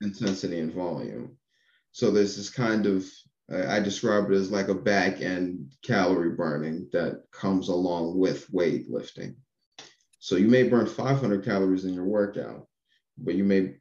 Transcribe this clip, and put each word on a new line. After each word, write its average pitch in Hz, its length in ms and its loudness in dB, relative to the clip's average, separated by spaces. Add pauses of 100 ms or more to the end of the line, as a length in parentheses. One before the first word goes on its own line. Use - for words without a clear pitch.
intensity 98 600 -4
and 80 120 -4
volume. 71 640 -8 (540)
So 110 200 2
there's 101 260 2
this 101 120 -10
kind 110 360 0
of, 95 200 2 (460)
I, 92 260 -2
I - 40 2
describe 98 500 0
it 98 40 6
as, 95 160 2
like, 98 180 0
a 98 60 2
back 95 460 2
end 90 500 -4 (120)
calorie 90 520 2
burning 80 580 -4
that 82 380 -2
comes 95 380 -2
along 87 480 -2
with 92 360 0
weightlifting. - 800 -4 (840)
So - 180 -2
you 101 100 6
may 127 160 8
burn 120 240 4
five 131 320 0
hundred 104 240 0
calories 95 420 0
in 92 80 -4
your 90 120 -6
workout, 95 600 -4 (500)
but - 180 -4
you 98 80 2
may 95 380 2